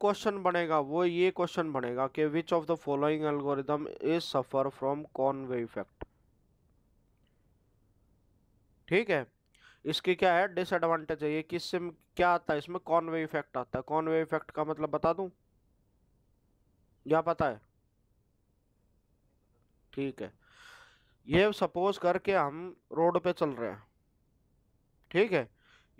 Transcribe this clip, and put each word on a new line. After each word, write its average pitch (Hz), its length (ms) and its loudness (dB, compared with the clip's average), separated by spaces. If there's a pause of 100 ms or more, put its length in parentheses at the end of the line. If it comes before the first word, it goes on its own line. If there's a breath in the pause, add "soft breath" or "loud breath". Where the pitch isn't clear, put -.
क्वेश्चन 202 420 0
बनेगा 170 380 2
वो 151 240 0
ये 175 260 2
क्वेश्चन 175 400 -2
बनेगा 127 380 -2
कि 156 200 0
which 165 240 -2
of 165 120 2
the 160 120 0
following 151 480 0
algorithm 143 640 -2 (220)
is 165 180 0
suffer 135 440 0
from 139 320 -4 (120)
Conway 135 480 -2
effect। - 440 -10 (2750)
ठीक 202 220 2
है, 143 160 0 (600 soft breath)
इसकी 170 300 0
क्या 180 180 4
है 185 200 4
डिसएडवांटेज 165 680 0
है, 151 80 0
ये 156 120 -2
किससे 170 360 -4
म-, 175 120 -6 (240)
क्या 175 140 4
आता 170 240 2
है 147 60 0
इसमें, 170 220 -8
कॉनवे 165 420 0
इफेक्ट 151 340 -6
आता 127 220 -4
है। 131 80 -6
कॉनवे 160 340 2
इफेक्ट 156 300 -4
का 151 120 -2
मतलब 151 260 -2
बता 151 240 0
दूं, 185 140 -6 (1800)
क्या 156 160 2
पता 160 240 0
है? 110 160 -4 (2250)
ठीक 135 280 -6
है, 95 100 -10 (960 loud breath)
ये 190 260 4
सपोज 190 440 0
करके 180 360 2
हम 165 420 -2 (180)
रोड 170 260 2
पे 175 140 0
चल 156 180 -2
रहे 113 180 -6
हैं, 101 140 -12 (1300)
ठीक 190 200 2
है, 139 160 2 (520 soft breath)